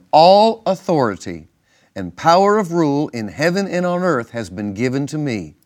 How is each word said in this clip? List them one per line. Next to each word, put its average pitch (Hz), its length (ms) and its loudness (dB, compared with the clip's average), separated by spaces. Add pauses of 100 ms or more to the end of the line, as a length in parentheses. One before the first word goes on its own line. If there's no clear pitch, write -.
(120)
"All 202 540 6
authority 110 840 -4 (480)
and 92 200 -10
power 196 440 4
of 170 120 -4
rule 151 380 0
in 110 180 -8
heaven 180 400 -2
and 180 180 -2
on 175 180 -2
earth 139 260 -2
has 113 200 -8
been 101 240 -8
given 127 340 -2
to 156 100 -8
me. 110 380 -6 (100)